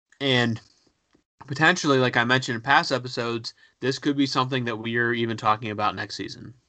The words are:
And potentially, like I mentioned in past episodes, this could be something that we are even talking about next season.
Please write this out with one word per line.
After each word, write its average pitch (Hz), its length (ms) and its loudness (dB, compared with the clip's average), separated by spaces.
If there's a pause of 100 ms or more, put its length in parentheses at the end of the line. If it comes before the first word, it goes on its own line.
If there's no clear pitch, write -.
(200)
And 123 400 2 (880)
potentially, 156 540 2
like 123 180 2
I 120 60 4
mentioned 127 320 2
in 113 60 -6
past 143 300 4
episodes, 120 640 -4 (280)
this 131 180 -2
could 143 180 0
be 143 80 2
something 131 400 0
that 117 120 -4
we 113 200 -4
are 117 160 2
even 117 240 -2
talking 110 320 -2
about 104 240 -2
next 104 220 -10
season. - 380 -12 (160)